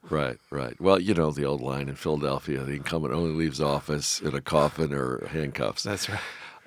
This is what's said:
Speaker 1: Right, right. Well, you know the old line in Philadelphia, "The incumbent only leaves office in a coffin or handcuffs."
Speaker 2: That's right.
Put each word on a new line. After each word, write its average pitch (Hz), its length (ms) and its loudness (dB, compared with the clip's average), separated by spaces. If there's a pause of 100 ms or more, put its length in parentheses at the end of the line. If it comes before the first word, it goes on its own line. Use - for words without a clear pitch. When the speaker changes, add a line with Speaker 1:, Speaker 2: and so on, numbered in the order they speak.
Speaker 1:
Right, 71 300 0 (120)
right. 65 300 -4
Well, 95 200 6
you 98 140 2
know 78 180 4
the 71 120 -2
old 69 160 0
line 67 280 -4
in 69 80 -6
Philadelphia, 71 640 0
"The 69 140 -2
incumbent 71 380 -2
only 80 200 2
leaves 76 260 0
office 73 600 0
in 71 140 -2
a 71 60 -2
coffin 73 540 2
or 64 320 -2
handcuffs." 71 560 -2
Speaker 2:
That's 104 260 -4
right. 101 120 -6 (460)